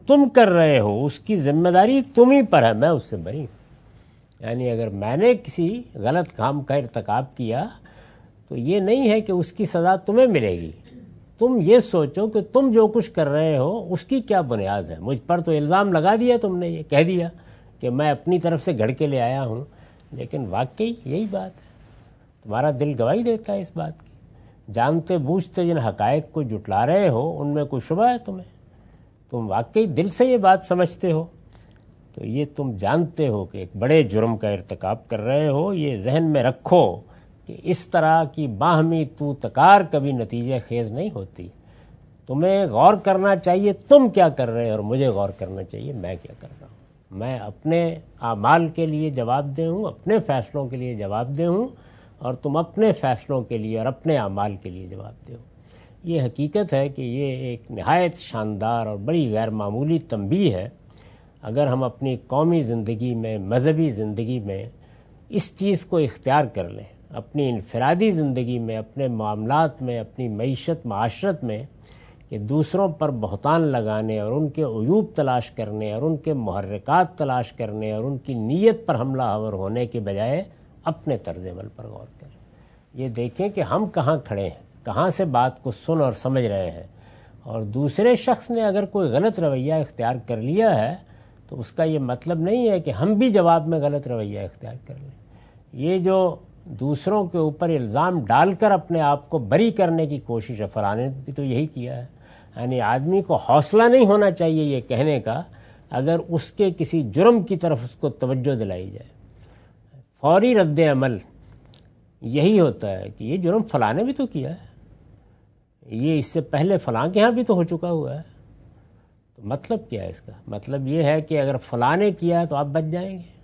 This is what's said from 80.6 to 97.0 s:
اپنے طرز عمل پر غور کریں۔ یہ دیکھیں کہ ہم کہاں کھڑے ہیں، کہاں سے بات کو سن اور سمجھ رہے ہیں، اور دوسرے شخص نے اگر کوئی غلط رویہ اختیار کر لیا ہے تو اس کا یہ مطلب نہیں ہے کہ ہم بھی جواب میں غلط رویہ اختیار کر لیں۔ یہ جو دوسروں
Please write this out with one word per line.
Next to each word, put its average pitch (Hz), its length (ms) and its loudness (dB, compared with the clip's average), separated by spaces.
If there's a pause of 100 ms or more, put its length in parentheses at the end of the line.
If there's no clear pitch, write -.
اپنے 156 340 -4
طرز 90 280 -12
عمل 92 300 -14
پر 113 100 -16
غور 107 200 -18 (140)
کریں۔ 139 160 -20 (580)
یہ 131 140 -6
دیکھیں 120 400 -4
کہ 196 120 -4
ہم 170 280 -2
کہاں 151 360 0
کھڑے 98 180 -6
ہیں، - 420 -12
کہاں 143 260 -2
سے 190 140 -2
بات 127 380 0
کو 127 80 -6
سن 160 300 -2
اور 131 120 2
سمجھ 131 320 -2
رہے 95 260 -4
ہیں، 82 160 -14 (560)
اور 113 200 -8
دوسرے 143 540 0
شخص - 340 -2
نے 226 120 -2
اگر 202 220 0
کوئی 190 240 -2
غلط 190 320 0
رویہ 143 340 0
اختیار 127 420 -4 (100)
کر 120 100 -4
لیا 170 440 2
ہے 127 140 -2 (540)
تو 135 120 -12
اس - 120 -12
کا 160 120 -2
یہ 156 140 0
مطلب 139 420 -4
نہیں 226 280 0
ہے 190 120 0
کہ - 100 -6
ہم 170 240 0
بھی 247 160 4
جواب 170 380 4
میں 165 100 0
غلط 143 300 -2
رویہ 104 320 -6
اختیار 110 340 -12 (120)
کر - 80 -16
لیں۔ 139 160 -18 (640)
یہ 156 260 -2
جو 185 380 2 (440)
دوسروں 185 460 0